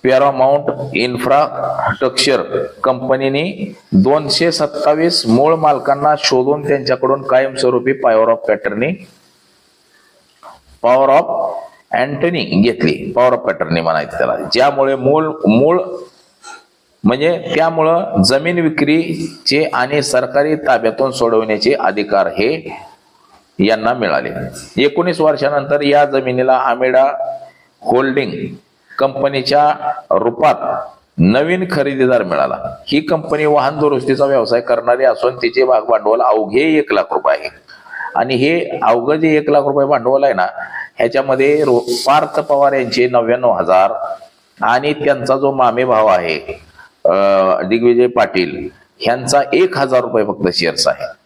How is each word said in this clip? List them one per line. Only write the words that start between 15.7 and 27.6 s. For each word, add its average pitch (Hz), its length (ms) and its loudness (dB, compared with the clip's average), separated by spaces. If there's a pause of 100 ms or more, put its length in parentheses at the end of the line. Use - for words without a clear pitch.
म्हणजे 147 400 0 (120)
त्यामुळं 160 680 0
जमीन 151 360 0
विक्रीचे 156 1040 -2
आणि 135 380 -2
सरकारी 139 540 0
ताब्यातून 127 560 0
सोडवण्याचे 113 640 0
अधिकार 98 540 0
हे 147 500 -4 (840)
यांना 117 340 0
मिळाले. 78 360 -2 (540)
एकोणीस 170 380 0
वर्षानंतर 147 600 0
या 147 240 4
जमिनीला 131 480 0
आमेडा 127 600 2 (680)